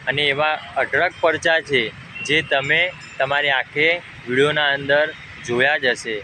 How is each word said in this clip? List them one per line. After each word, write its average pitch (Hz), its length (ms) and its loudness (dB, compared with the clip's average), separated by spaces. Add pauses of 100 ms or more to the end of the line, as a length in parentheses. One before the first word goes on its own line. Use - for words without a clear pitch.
અને 139 180 -2
એવા 147 320 2 (220)
અઢળક 143 440 0
પરચા 160 400 4
છે 135 220 0 (420)
જે 143 180 2
તમે 143 380 2 (340)
તમારી 139 400 0
આંખે 147 340 0 (320)
વીડિયોના 143 500 2
અંદર 143 340 2 (380)
જોયા 131 360 2
જ 139 120 -2
હશે. 113 340 -4